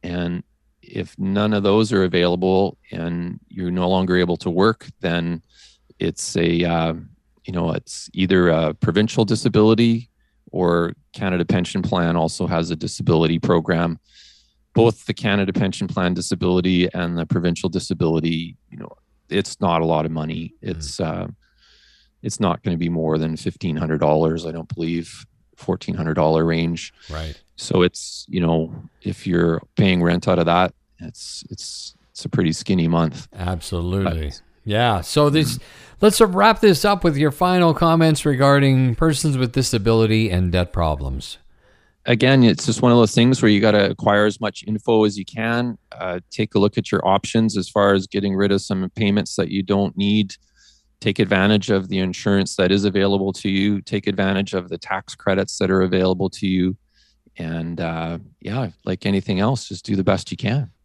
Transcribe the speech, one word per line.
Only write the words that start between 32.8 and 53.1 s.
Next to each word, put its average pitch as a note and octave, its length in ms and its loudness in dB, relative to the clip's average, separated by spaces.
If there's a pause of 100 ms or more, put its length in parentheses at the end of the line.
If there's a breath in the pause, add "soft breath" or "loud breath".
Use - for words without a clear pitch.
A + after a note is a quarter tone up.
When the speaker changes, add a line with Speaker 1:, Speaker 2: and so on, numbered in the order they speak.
Speaker 1:
month. E2 440 0
Speaker 2:
Absolutely. F2+ 920 -4
Speaker 1:
But - 140 -12 (240)
Speaker 2:
Yeah. G#2+ 340 0
So D3 300 2
this, D3+ 280 0
Speaker 1:
Mm. - 40 -12 (400 loud breath)
Speaker 2:
let's G#3 180 4
wrap G#3 400 4
this G3 240 4
up G3+ 200 2
with D#3+ 140 2
your D3 140 2
final F3+ 440 4
comments E3 500 4
regarding C3+ 720 4
persons D3+ 420 0
with B2+ 140 0
disability A2 800 2
and F2+ 200 2
debt F2 220 0
problems. C#2 640 -4 (680)
Speaker 1:
Again, B2+ 360 6
it's A2 220 4
just - 160 -2
one B2 100 4
of A#2+ 60 6
those A2+ 160 4
things B2 280 4
where G#2+ 100 6
you G2+ 100 4
gotta G#2 300 4
acquire G#2 340 2
as G#2 160 -2
much G#2 240 -8
info G#2+ 400 2
as G#2 140 -2
you F#2+ 60 -10
can. A#2 520 -4 (140)
Uh, F2+ 280 -8 (120)
take - 240 -6
a G#2+ 40 2
look G2+ 200 2
at - 120 -6
your F2+ 160 0
options G#2+ 480 0
as F#2+ 140 -4
far G2+ 240 4
as F#2+ 140 0
getting G2 280 -2
rid G2 160 2
of G2 80 2
some F#2+ 360 -4
payments G2+ 400 0
that F#2 140 -2
you G2 120 -4
don't G2 340 0
need. G2+ 400 0 (640 soft breath)
Take G2+ 200 -2
advantage G2+ 500 2
of F#2+ 200 0
the F#2+ 100 -2
insurance F#2+ 560 0
that F#2 160 2
is G2+ 140 2
available G2 480 0